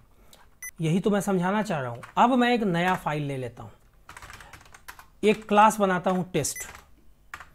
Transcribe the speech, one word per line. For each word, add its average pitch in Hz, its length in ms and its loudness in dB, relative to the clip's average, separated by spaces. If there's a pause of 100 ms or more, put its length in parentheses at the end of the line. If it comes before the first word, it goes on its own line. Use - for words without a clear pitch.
(800)
यही 165 200 0
तो 214 100 2
मैं 202 100 2
समझाना 190 420 0
चाह 185 180 -4
रहा 127 100 -6
हूँ। 120 120 -12 (160)
अब 240 200 6
मैं 240 160 4
एक 226 80 0
नया 180 320 0
फाइल 151 280 -4
ले 139 140 -6
लेता 123 260 -10
हूँ, 107 80 -16 (1500)
एक 208 240 2
क्लास 214 320 6
बनाता 185 300 0
हूँ 185 220 -2
टेस्ट। - 340 -4 (880)